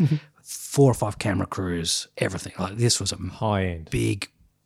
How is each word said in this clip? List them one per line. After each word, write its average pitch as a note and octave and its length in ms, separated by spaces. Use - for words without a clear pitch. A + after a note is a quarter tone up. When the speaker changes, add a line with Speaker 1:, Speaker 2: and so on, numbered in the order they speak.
Speaker 1:
<laughs> - 200
Speaker 2:
four - 480
or A2+ 40
five G#2 240
camera G2 280
crews, F2 640
everything. - 400
Like, F3+ 180
this A#2+ 240
was G2+ 120
a - 40
Speaker 3:
High F#2+ 500
end. E2 240
Speaker 2:
big, A2 380